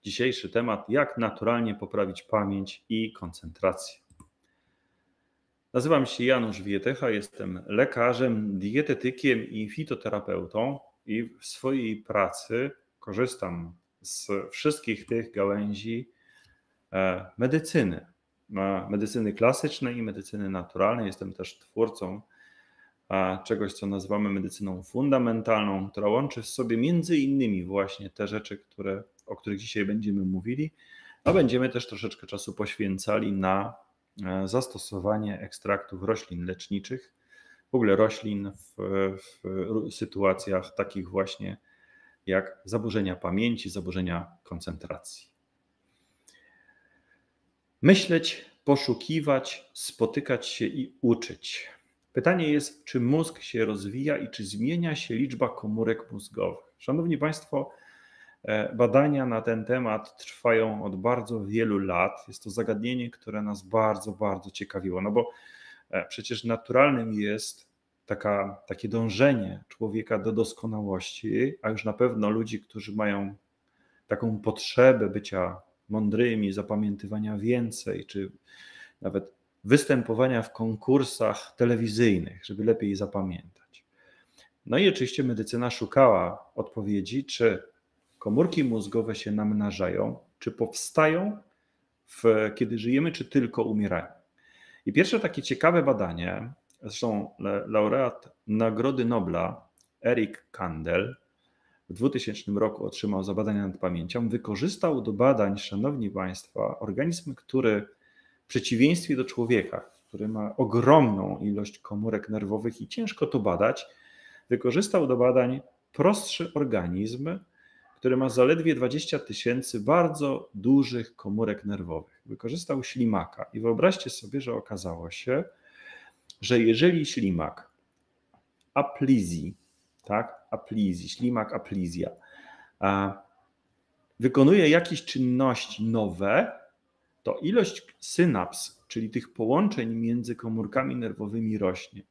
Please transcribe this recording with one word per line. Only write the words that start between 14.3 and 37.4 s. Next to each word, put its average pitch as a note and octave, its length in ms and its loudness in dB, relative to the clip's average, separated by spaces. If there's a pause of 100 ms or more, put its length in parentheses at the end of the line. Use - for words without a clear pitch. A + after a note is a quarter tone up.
wszystkich D3 560 -2
tych A2+ 260 -4
gałęzi, G#2 800 -2 (840)
e, F#2+ 340 0 (120)
medycyny, C3 680 0 (500)
e, F#2+ 340 0
medycyny G#2+ 420 -2
klasycznej B2 640 0
i A#2+ 60 -6
medycyny G#2 480 -8
naturalnej. F#2+ 560 0
Jestem F#2+ 260 -8
też - 260 -12
twórcą, G#2+ 640 -4 (920)
e, F#2+ 360 0
czegoś, G#2 260 -2
co - 140 -8
nazywamy G2 440 -2
medycyną F#2+ 520 -6
fundamentalną, A2 1080 2
która G#2 180 0
łączy A#2+ 340 0
w - 40 -12
sobie A2+ 300 -2
między E3 400 2
innymi C3+ 480 2
właśnie G2 460 -4
te G#2 180 -6
rzeczy, G#2 300 -8
które, G2 440 -8 (240)
o G2 100 -10
których G2+ 220 -6
dzisiaj G#2+ 260 -4
będziemy G2+ 400 -2
mówili, A2 480 -4 (520)
a D#3+ 80 4
będziemy B2+ 360 4
też B2 200 -6
troszeczkę G#2 380 -10
czasu G2 280 -10
poświęcali G#2 800 -2
na, G2 420 0 (500)
e, F#2+ 240 -4
zastosowanie G#2 920 -2
ekstraktów G2 640 -6
roślin F#2+ 440 -4
leczniczych, G2 680 -8 (580)